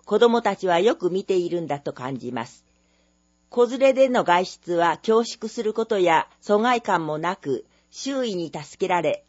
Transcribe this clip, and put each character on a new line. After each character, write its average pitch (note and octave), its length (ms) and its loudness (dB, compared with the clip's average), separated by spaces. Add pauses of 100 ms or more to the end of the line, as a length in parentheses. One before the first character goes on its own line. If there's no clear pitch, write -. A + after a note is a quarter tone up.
子 G#3 140 0
供 A#3 220 4
た G3+ 140 -2
ち F#3+ 120 -6
は E3+ 120 2
よ A3 160 2
く F3+ 140 -4
見 F#3+ 140 -4
て F#3+ 140 0
い F3 120 -2
る E3+ 120 -4
ん D#3+ 60 -8
だ C#3+ 120 -4
と C#3+ 140 -8
感 C3 240 -8
じ A#2+ 140 -10
ま A#2 140 -6
す。 - 200 -20 (840)
子 A#3+ 180 2
連 B3 120 -6
れ C4+ 140 6
で C4 160 6
の A3 160 2
外 F3 200 4
出 - 280 -10
は E3+ 240 2
恐 A3 260 0
縮 - 260 -10
す A#3 140 -8
る G#3+ 100 -2
こ A3+ 120 -4
と G#3+ 140 -2
や E3 300 2 (120)
疎 G#3 180 2
外 A#3+ 220 0
感 E3+ 260 -2
も D3+ 100 -4
な E3+ 180 -4
く、 C3+ 300 -6 (240)
周 C4 360 -6
囲 G3+ 100 -4
に E3+ 180 -8
助 - 320 -8
け - 40 -4
ら F3 120 2
れ、 - 280 -4